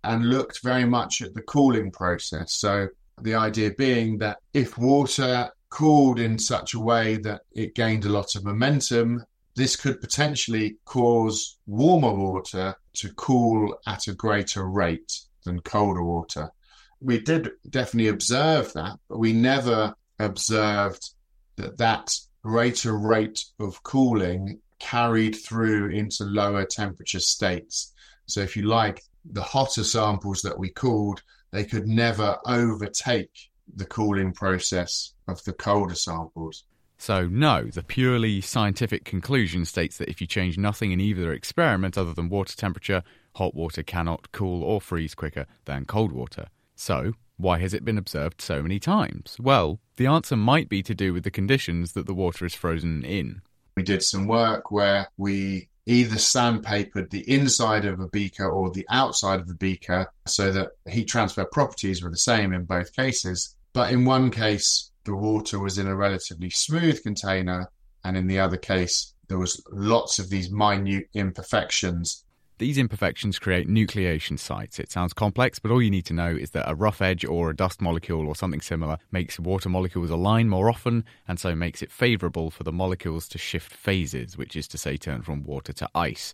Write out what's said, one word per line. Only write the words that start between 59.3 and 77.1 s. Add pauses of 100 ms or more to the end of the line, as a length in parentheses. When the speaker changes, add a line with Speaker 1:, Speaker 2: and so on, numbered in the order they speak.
Speaker 1:
of
the
beaker (140)
so
that (180)
heat
transfer
properties
were
the
same
in
both
cases. (160)
But
in
one
case, (120)
the
water
was
in
a
relatively
smooth
container, (360)
and
in
the
other
case, (160)
there
was
lots
of
these
minute
imperfections (360)
Speaker 2:
These
imperfections
create
nucleation
sites.
It
sounds
complex,
but
all
you
need
to
know
is
that
a
rough
edge